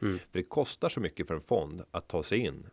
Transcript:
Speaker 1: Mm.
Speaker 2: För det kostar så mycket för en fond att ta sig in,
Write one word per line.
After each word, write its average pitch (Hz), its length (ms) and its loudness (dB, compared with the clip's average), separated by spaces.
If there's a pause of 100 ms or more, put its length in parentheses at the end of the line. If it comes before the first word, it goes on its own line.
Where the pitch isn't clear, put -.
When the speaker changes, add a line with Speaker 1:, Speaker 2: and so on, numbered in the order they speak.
Speaker 1:
Mm. 95 160 2
Speaker 2:
För - 200 -6
det 92 40 4
kostar - 460 0
så - 120 -2
mycket 82 260 -2
för 82 80 -2
en 78 60 -2
fond 85 500 0
att - 180 -6
ta - 140 0
sig 104 160 2
in, 69 340 -2